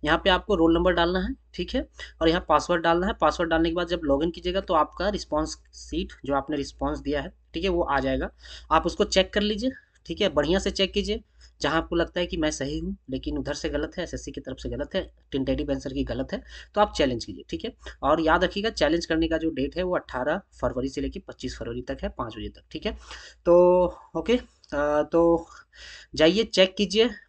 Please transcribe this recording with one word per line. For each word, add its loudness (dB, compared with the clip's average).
यहाँ 2
पे 4
आपको 2
रोल 6
नंबर 4
डालना 2
है, -4
ठीक -6
है, -2
और 4
यहाँ 0
पासवर्ड 2
डालना 2
है। -2
पासवर्ड 2
डालने 2
के -4
बाद -2
जब -4
लॉगिन 2
कीजिएगा -4
तो -2
आपका 0
रिस्पॉन्स -4
शीट -6
जो 0
आपने -2
रिस्पॉन्स -4
दिया -4
है, -10
ठीक -6
है, 2
वो 0
आ 2
जाएगा, -2
आप 4
उसको 0
चेक 2
कर 2
लीजिए, -2
ठीक -6
है, 4
बढ़िया 2
से -2
चेक -2
कीजिए। -2
जहाँ 2
आपको -2
लगता 0
है 0
कि -6
मैं 0
सही -6
हूँ -6
लेकिन -6
उधर -4
से -6
गलत -4
है, -4
एसएससी -10
की -12
तरफ -12
से -8
गलत -6
है, -4
टेंटेटिव -2
आंसर -6
की -2
गलत -6
है, -8
तो 4
आप 2
चैलेंज 0
कीजिए, -14
ठीक -8
है। -8
और 4
याद 4
रखिएगा -2
चैलेंज 2
करने 0
का 0
जो -2
डेट -4
है -2
वो -2
अठारह -2
फरवरी -2
से -6
लेके -6
पच्चीस -10
फरवरी -8
तक -8
है, -4
पाँच -8
बजे -10
तक, -20
ठीक -10
है। -4
तो 8
ओके, 0
अ, -2
तो 4
जाइए 6
चेक 2
कीजिए 2